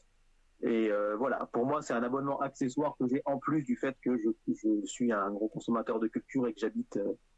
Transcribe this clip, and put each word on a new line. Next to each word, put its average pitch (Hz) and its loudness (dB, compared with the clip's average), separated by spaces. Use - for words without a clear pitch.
Et, 113 2
euh, 104 0
voilà, 117 -2
pour 120 2
moi, 147 0
c'est 135 -4
un 117 0
abonnement 135 0
accessoire 139 -2
que 127 2
j'ai 127 2
en 139 2
plus 147 2
du 127 0
fait 135 -2
que 123 2
je, 110 2
je 107 0
suis 120 0
un 101 0
gros 104 -2
consommateur 113 -2
de 110 2
culture 123 -2
et 113 -2
que - -16
j'habite, 113 -2
euh, 101 0